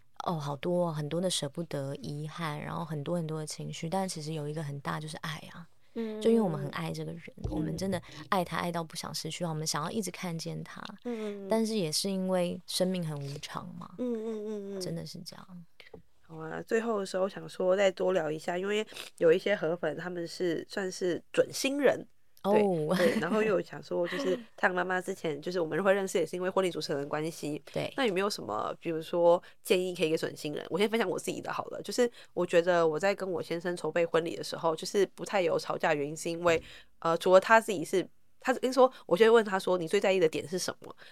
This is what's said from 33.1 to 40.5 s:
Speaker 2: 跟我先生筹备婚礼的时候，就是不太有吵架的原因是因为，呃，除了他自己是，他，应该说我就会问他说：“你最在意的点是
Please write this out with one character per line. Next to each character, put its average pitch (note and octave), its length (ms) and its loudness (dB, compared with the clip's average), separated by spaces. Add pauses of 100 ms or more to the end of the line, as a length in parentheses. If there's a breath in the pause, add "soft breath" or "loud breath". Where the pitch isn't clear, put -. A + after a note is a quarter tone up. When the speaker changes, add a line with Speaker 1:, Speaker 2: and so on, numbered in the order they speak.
Speaker 2:
跟 F#3+ 160 -6
我 F3 120 -2
先 E3 180 -4
生 F3 160 -2
筹 D#3 160 -4
备 E3+ 120 4
婚 E3 200 2
礼 E3+ 100 -4
的 - 80 -6
时 - 140 -8
候， D#3+ 180 0
就 F3 120 -6
是 G3 280 4
不 E3 120 -8
太 G3 160 2
有 D#3 160 2
吵 D#3+ 180 -4
架 E3+ 140 2
的 D#3 40 6
原 C#3+ 140 -2
因 D#3+ 80 -8
是 E3+ 140 -6
因 E3+ 120 -6
为， E3+ 180 6 (400 loud breath)
呃， E3 180 2
除 F#3 160 4
了 F#3+ 40 12
他 - 220 8
自 - 100 -4
己 E3 140 -2
是， F3 220 0 (340)
他， C4 140 0
应 - 80 -6
该 B3+ 100 2
说 B3+ 180 8 (160 loud breath)
我 - 100 2
就 A3+ 100 8
会 A3+ 40 8
问 A3+ 140 8
他 F#3+ 140 0
说 F#3 200 0
：“你 E3 80 -2
最 G3+ 140 2
在 G3+ 100 4
意 F#3+ 80 4
的 E3+ 100 6
点 D3 200 -4
是 F#3 100 -2